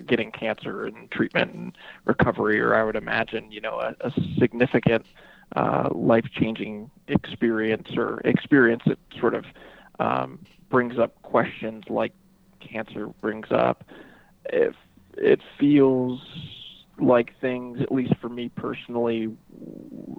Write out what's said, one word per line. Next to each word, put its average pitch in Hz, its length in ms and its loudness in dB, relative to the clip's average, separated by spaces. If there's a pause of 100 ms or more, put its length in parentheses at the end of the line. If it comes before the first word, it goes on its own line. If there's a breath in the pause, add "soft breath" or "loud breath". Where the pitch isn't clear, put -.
getting 113 240 0
cancer 107 540 -6
and 113 260 -12
treatment - 420 -2
and - 240 -12 (280 loud breath)
recovery, 107 540 2
or 117 140 2
I 110 100 4
would 110 120 -2
imagine, 110 560 -4
you 107 100 -10
know, 110 180 -6
a, 117 200 -4
a 120 120 -4 (280)
significant, 120 680 2 (500 loud breath)
uh, - 360 0
life-changing 110 1000 0 (200)
experience 110 880 -2
or 110 240 -4
experience 123 680 4
that - 100 0 (220)
sort 110 160 2
of, 113 100 -8 (540 loud breath)
um, - 400 -2 (300)
brings 123 280 2
up - 240 -2
questions 110 680 -2
like 113 240 -4 (480)
cancer 110 460 -10 (140)
brings 110 300 -6
up, - 320 2 (680 loud breath)
if - 240 2 (420)
it - 240 4 (180)
feels 131 640 4 (760)
like 123 420 4
things, 123 420 -6
at 123 100 -2
least 127 260 2
for 117 120 -10
me 120 200 -8
personally, 117 800 -4 (880)